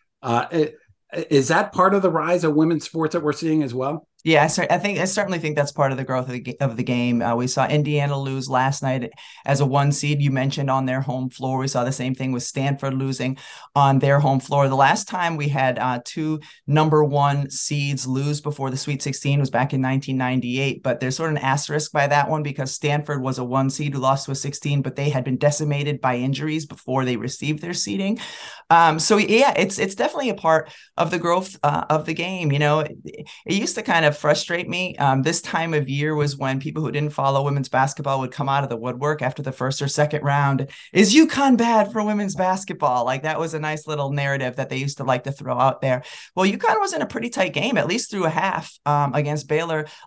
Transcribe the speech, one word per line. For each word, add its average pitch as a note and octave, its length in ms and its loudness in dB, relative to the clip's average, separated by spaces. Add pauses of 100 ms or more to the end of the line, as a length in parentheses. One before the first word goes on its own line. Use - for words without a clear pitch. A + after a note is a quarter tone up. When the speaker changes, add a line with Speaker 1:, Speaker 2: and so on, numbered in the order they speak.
(220)
Speaker 1:
Uh, A#2+ 300 0
i-, D#3+ 200 0 (580)
is C3+ 180 4
that F#3 240 2
part F#3+ 220 4
of G3 80 2
the F#3 80 4
rise D#3+ 340 0
of D#3 100 2
women's D#3+ 300 2
sports D#3+ 300 -2
that E3+ 80 -2
we're D3 100 0
seeing D#3 300 0
as C3 100 -4
well? C3+ 340 -4 (160)
Speaker 2:
Yeah, D3+ 220 6
I D#3+ 40 4
cer-, D#3 200 -2
I F3 80 4
think, G3+ 220 -2
I E3+ 80 0
certainly F#3 320 -2
think D3+ 180 -4
that's C#3+ 160 0
part C3+ 200 2
of C3 40 -4
the C3 80 -4
growth B2+ 220 -2
of B2+ 60 -8
the B2 80 -6
ga-, B2 200 -10
of A#2+ 160 0
the A#2+ 60 0
game. A#2+ 400 0
Uh, A#2 140 0
we B2 100 0
saw B2+ 200 0
Indiana C#3+ 520 0
lose C3+ 320 -6
last C3 320 0
night C3 280 -2 (360)
as C#3 140 2
a C#3+ 60 2
one C#3 260 2
seed. D3 280 0
You C#3+ 100 2
mentioned C3+ 380 0
on C3+ 160 2
their C3 160 -2
home C3 300 -4
floor. C3 260 -4
We C3 120 -2
saw B2+ 160 -2
the B2+ 60 -2
same C3 240 -4
thing C3+ 160 -4
with A#2+ 120 -2
Stanford C3+ 500 -2
losing C3 460 -2 (360)
on C#3 240 6
their C#3 220 4
home C3+ 180 4
floor. C#3 300 2
The C3+ 80 0
last C#3 320 4
time E3+ 300 -2
we D3 100 -2
had, C3 300 0
uh, B2 260 -2
two D#3 340 -4 (280)
number D3+ 360 4
one C#3+ 460 2
seeds C#3+ 580 -4
lose C#3+ 360 -2
before C3+ 280 -4
the B2+ 60 -4
Sweet C#3 240 -4
Sixteen C#3 400 0
was C#3 80 2
back B2+ 240 0
in C3+ 80 2
nineteen C3 380 0
ninety-eight, B2+ 640 -2
but B2+ 180 0
there's D#3 160 -2
sort D#3+ 140 -2
of D3+ 60 0
an D3 60 -6
asterisk D3 480 0
by C#3+ 160 2
that C#3+ 220 2
one D3+ 140 -2
because C#3 320 -6
Stanford D3 480 -2
was B2+ 160 -2
a B2+ 60 -4
one C3 260 0
seed D3 240 -4
who C#3 60 -4
lost C3+ 260 2
to C#3 60 -6
a - 20 -4
sixteen, C#3+ 480 -2
but C#3 140 -8
they C#3+ 120 -2
had C3+ 160 0
been B2+ 140 -2
decimated D3 640 0
by B2+ 140 2
injuries C#3+ 500 -2
before C3 400 -2
they B2 100 0
received C#3 460 -4
their E3+ 100 -6
seeding. G3 460 -2 (500)
Um, E3 300 8
so G3+ 180 4
yeah, A3 400 4
it's, F#3+ 220 2
it's F#3+ 180 -2
definitely C#4+ 320 -2
a G3+ 60 0
part D#3+ 360 2 (260)
of E3 140 0
the F3 80 0
growth, F3 440 0
uh, D3 280 2
of D#3 140 2
the E3 100 -4
game. E3+ 380 -2
You C#3+ 80 2
know, D3 200 4
it, D3 240 -6
it - 500 -8
used G3+ 220 -2
to A3 60 -4
kind E3+ 220 2
of D3 120 4
frustrate D#3 520 0
me. F3+ 280 -6
Um, C3+ 260 2
this D#3+ 180 0
time E3 340 -2
of C#3+ 140 0
year D3 260 -2
was C#3+ 220 0
when C3+ 240 -2
people D3+ 220 -6
who C3 100 -2
didn't D3 200 -2
follow C#3 320 0
women's C#3+ 240 -2
basketball C3+ 520 0
would B2+ 100 -6
come C3+ 180 -4
out C#3 140 2
of C3+ 80 -4
the A#2+ 60 -4
woodwork B2+ 460 -4
after C3 200 -4
the C3+ 80 -6
first C3 320 -4
or C#3+ 60 -2
second D3 340 0
round. C#3 460 0 (240)
"Is G3 220 6
UConn C#4+ 420 6
bad A3 360 4
for G#3+ 120 0
women's G#3 320 -2
basketball?" D3+ 680 0
Like, C3+ 180 0
that D#3 180 -2
was D#3+ 140 -4
a D#3 60 -6
nice D3+ 280 -6
little D3 240 -2
narrative C#3 440 -2
that C3+ 120 -4
they B2+ 100 -4
used C#3 200 -4
to C3+ 60 -8
like B2+ 200 0
to C#3 80 -4
throw B2+ 260 -6
out C3 220 2
there. C3 220 0 (340)
Well, F#3+ 120 4
UConn A4 320 2
was F#4+ 120 -2
in D#4 100 -4
a - 40 -4
pretty A#3+ 240 -6
tight F#3 220 0
game, A3 240 -2
at D3+ 120 0
least G#3+ 220 -4
through F#3+ 140 -2
a D#3+ 60 2
half, E3 460 -4 (100)
um, C#3+ 280 2
against D3 340 -2
Baylor D#3 380 -2 (200)